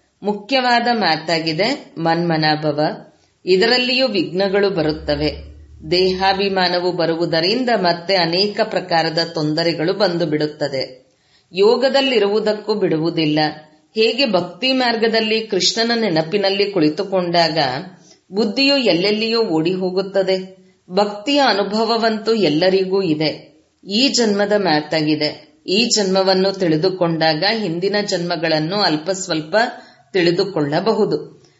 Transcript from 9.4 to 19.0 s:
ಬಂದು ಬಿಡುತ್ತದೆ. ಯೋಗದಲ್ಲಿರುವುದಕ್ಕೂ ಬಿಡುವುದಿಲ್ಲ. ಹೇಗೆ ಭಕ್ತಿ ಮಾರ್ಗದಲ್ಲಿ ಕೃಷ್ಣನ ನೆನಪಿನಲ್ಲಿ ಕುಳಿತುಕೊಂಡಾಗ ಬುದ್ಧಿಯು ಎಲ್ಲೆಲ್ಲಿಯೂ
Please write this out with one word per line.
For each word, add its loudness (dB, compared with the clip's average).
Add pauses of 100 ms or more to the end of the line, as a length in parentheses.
ಬಂದು 0
ಬಿಡುತ್ತದೆ. -4 (440)
ಯೋಗದಲ್ಲಿರುವುದಕ್ಕೂ 2
ಬಿಡುವುದಿಲ್ಲ. 0 (560)
ಹೇಗೆ 0
ಭಕ್ತಿ -2
ಮಾರ್ಗದಲ್ಲಿ 0
ಕೃಷ್ಣನ 0 (100)
ನೆನಪಿನಲ್ಲಿ 0
ಕುಳಿತುಕೊಂಡಾಗ 0 (760)
ಬುದ್ಧಿಯು 2
ಎಲ್ಲೆಲ್ಲಿಯೂ 2